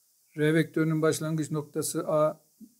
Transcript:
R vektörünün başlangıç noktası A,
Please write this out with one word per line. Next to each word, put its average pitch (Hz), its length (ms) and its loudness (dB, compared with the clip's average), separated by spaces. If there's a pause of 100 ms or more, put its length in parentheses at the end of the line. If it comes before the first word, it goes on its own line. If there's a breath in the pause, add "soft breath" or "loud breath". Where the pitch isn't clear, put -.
(360)
R 151 180 2
vektörünün 160 480 0
başlangıç 156 480 0
noktası 156 580 -6
A, 156 380 0 (340)